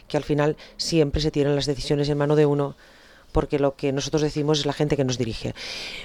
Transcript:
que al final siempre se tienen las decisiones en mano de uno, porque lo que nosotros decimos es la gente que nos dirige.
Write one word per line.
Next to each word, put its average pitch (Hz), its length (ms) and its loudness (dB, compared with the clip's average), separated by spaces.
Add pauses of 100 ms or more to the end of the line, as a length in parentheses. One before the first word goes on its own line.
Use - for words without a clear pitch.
que - 100 -2
al 139 60 -2
final 147 340 0 (200)
siempre 156 440 0
se 151 100 0
tienen 143 240 2
las 139 100 -2
decisiones 143 440 0
en 147 80 0
mano 143 180 2
de 151 100 6
uno, 143 300 0 (560)
porque 147 280 0
lo 139 160 2
que 143 160 -2
nosotros 143 300 0
decimos 151 380 0
es 139 60 -2
la 143 80 -2
gente 151 240 0
que 139 60 2
nos 127 140 -2
dirige. 120 360 -4 (520)